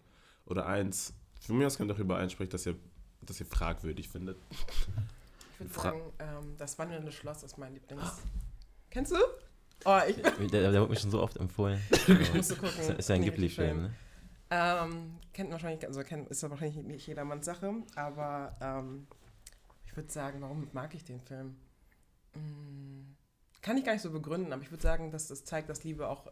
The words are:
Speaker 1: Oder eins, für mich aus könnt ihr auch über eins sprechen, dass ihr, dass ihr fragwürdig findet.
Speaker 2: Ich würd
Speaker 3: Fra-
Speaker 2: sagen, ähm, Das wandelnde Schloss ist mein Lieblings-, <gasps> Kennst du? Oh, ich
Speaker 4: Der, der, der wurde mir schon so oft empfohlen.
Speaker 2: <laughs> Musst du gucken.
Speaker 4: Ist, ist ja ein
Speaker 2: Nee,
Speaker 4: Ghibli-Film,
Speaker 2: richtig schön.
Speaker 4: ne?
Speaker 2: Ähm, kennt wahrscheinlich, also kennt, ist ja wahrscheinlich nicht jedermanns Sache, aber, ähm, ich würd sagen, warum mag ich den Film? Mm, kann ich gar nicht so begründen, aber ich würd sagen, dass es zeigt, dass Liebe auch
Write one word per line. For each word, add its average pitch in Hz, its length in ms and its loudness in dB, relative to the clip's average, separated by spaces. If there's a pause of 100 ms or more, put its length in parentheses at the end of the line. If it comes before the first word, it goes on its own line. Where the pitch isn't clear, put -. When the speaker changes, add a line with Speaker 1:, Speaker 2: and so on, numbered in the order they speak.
(460)
Speaker 1:
Oder 90 200 -2
eins, 95 480 -2 (260)
für - 140 -4
mich 131 120 6
aus 135 120 2
könnt 107 120 0
ihr 101 60 -2
auch 107 40 -2
über 92 180 2
eins 92 160 0
sprechen, 92 180 -6
dass - 140 -4
ihr, 87 100 -2 (460)
dass - 180 -10
ihr 98 60 -8
fragwürdig - 640 -2
findet. 92 280 -8 (1160)
Speaker 2:
Ich - 80 -16
würd 185 100 -10
Speaker 3:
Fra- - 120 -4
Speaker 2:
sagen, 160 180 0 (180)
ähm, 147 380 -8
Das 143 200 -10
wandelnde 160 360 -6
Schloss 151 300 -10
ist 139 140 -16
mein 131 160 -12
Lieblings-, 143 480 -10 (300)
<gasps> - 380 -18
Kennst 277 240 0
du? 349 40 6 (680)
Oh, 196 220 10
ich 208 100 2
Speaker 4:
Der, - 140 6 (160)
der, 98 240 8
der 101 100 10
wurde 107 120 4
mir 107 60 4
schon 104 120 0
so 107 100 4
oft - 160 0
empfohlen. 98 420 0 (280)
Speaker 2:
<laughs> 180 260 10
Musst 185 180 4
du 180 60 -2
gucken. 180 220 -2
Speaker 4:
Ist, 160 100 0
ist - 200 0
ja 101 60 6
ein 90 60 6
Speaker 2:
Nee, 92 80 4
Speaker 4:
Ghibli-Film, - 100 0
Speaker 2:
richtig 87 160 2
schön. 80 280 2
Speaker 4:
ne? 110 120 -4 (540)
Speaker 2:
Ähm, 170 680 0 (160)
kennt 190 180 -4
wahrscheinlich, 160 340 -4
also 135 180 -4
kennt, 147 260 -8
ist - 120 -4
ja 151 80 -4
wahrscheinlich 147 360 -4
nicht - 200 -10
jedermanns 147 400 -6
Sache, 196 380 -4 (120)
aber, 143 640 -6
ähm, 135 440 -6 (800)
ich - 120 -14
würd 151 120 -8
sagen, 139 320 -6
warum 139 300 -6
mag 143 240 -8
ich 156 80 -12
den 123 160 -12
Film? 131 380 -12 (760)
Mm, 139 800 -12 (480)
kann 226 160 2
ich 269 60 2
gar 247 80 2
nicht 214 120 0
so 175 80 -4
begründen, 156 420 -2
aber 135 80 -6
ich 143 100 -14
würd 165 100 -10
sagen, 160 300 6
dass 156 200 -6
es 143 120 -10
zeigt, 156 260 -4
dass 147 140 -8
Liebe 147 240 -4
auch - 240 -6